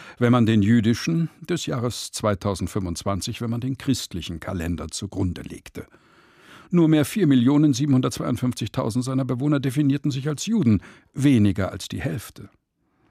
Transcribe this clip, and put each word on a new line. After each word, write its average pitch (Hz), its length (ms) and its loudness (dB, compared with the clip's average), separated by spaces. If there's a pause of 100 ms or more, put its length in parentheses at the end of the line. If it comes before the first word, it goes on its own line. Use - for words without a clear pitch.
(180)
wenn 120 140 4
man 120 140 4
den 104 160 4
jüdischen 120 680 0 (100)
des 170 260 -6
Jahres 123 440 -6
zweitausendfünfundzwanzig, 98 1300 -4
wenn 117 100 -4
man 117 100 -4
den 131 180 -6
christlichen 87 640 -4
Kalender 85 480 -6
zugrunde 95 540 -4
legte. - 440 -14 (840)
Nur 170 180 4
mehr 151 160 6
vier 185 240 2
Millionen 139 440 6
siebenhundertzweiundfünfzigtausend 127 1300 -2
seiner 131 200 -2
Bewohner 135 360 0
definierten 139 500 0
sich 131 160 -4
als 151 200 -6
Juden, 143 360 2 (320)
weniger 104 560 4
als - 160 -10
die 98 140 -8
Hälfte. - 500 -8 (600)